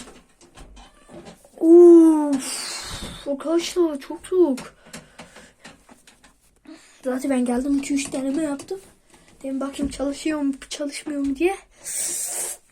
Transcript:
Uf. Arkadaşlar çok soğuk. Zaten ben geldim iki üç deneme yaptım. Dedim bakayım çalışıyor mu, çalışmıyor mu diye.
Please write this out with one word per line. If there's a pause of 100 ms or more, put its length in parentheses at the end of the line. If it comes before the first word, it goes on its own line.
(1600)
Uf.
Arkadaşlar
çok
soğuk. (2250)
Zaten
ben
geldim
iki
üç
deneme
yaptım. (640)
Dedim
bakayım
çalışıyor
mu, (160)
çalışmıyor
mu
diye. (1160)